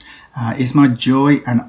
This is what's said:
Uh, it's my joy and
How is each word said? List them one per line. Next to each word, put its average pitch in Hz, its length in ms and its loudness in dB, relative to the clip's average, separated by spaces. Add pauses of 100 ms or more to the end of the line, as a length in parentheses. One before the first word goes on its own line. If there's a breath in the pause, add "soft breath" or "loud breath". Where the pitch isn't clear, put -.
(360 loud breath)
Uh, 117 220 -4
it's 127 160 -4
my 143 140 6
joy 135 480 0 (100)
and 117 240 -2